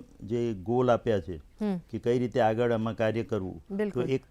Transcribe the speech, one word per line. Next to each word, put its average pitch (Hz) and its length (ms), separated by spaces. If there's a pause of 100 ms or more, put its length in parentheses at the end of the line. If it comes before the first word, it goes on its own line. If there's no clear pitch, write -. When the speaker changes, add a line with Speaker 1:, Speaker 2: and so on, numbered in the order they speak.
(240)
Speaker 1:
જે 117 300
ગોલ 120 380
આપ્યા 110 280
છે 82 180
Speaker 2:
હમ. 196 400 (140)
Speaker 1:
કે 110 80
કઈ 123 200
રીતે 123 220
આગળ 113 300
આમાં 110 240
કાર્ય 110 280
કરવું. 92 480
Speaker 2:
બિલકુલ. 196 320
Speaker 1:
તો 127 60
એક 131 220